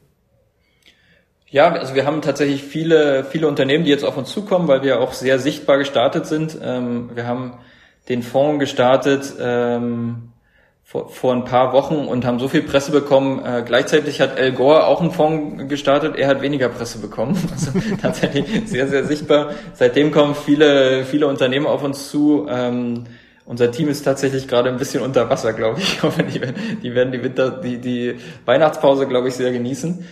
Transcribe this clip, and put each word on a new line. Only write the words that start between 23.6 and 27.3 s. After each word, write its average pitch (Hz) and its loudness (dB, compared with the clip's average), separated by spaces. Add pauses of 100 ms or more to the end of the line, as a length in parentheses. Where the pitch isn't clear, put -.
Team 151 -2
ist 143 -4
tatsächlich 135 -2
gerade 123 2
ein 123 -4
bisschen 135 -4
unter 127 0
Wasser, 110 0
glaub 113 -2
ich. 196 -4
<laughs> - -2
Ich - -8
hoffe, 151 0
die, - -6 (420)
die 120 -8
werden 127 2
die 120 -6
Winter-, 127 -2